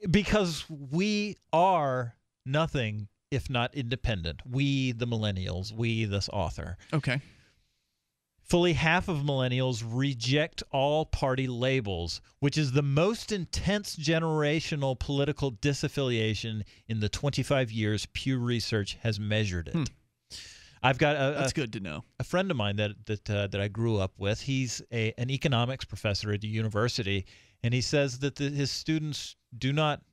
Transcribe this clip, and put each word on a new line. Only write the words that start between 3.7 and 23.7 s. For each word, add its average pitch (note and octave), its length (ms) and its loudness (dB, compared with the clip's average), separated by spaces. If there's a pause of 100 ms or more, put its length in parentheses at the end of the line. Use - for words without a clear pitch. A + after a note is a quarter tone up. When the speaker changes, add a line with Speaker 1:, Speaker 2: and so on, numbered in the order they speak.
Speaker 1:
independent. A#2 760 -2
We, C3+ 440 2
the A#2 140 -2
millennials, G2+ 680 -2
we, A2+ 320 0
this G2 280 0
author. E2+ 440 -4 (160)
Speaker 2:
Okay. C#3 280 0 (1200)
Speaker 1:
Fully F3 320 4
half E3 340 2
of D#3+ 100 0
millennials B2+ 680 0
reject C3 840 0
all D3 360 2
party C3 400 0
labels, A#2 760 0 (200)
which C#3+ 180 2
is C#3 140 2
the C#3+ 100 4
most E3 500 2
intense G3 640 -2
generational D3+ 1000 0
political C#3+ 540 0
disaffiliation A#2 1120 0 (240)
in A2 140 -4
the G#2 80 2
twenty-five C3+ 640 0
years G#2+ 400 0
Pew C3+ 260 -2
Research A#2 640 -2
has G#2+ 160 0
measured G#2 500 0
it. - 60 -4
Speaker 2:
Hmm. D#3+ 100 0 (1000)
Speaker 1:
I've C3 160 4
got D3+ 180 4
a, C#3 220 2
Speaker 2:
That's C3+ 140 0
Speaker 1:
a, - 20 -8
Speaker 2:
good B2 180 -2
to A2+ 80 -6
know. E2+ 240 -8 (160)
Speaker 1:
a - 40 -4
friend F#3 260 0
of D3 80 0
mine G2+ 180 0
that, G#2 140 2 (160)
that, G#2+ 240 -4
uh, G2+ 160 2
that G2 140 -2
I G2+ 80 0
grew A2+ 280 0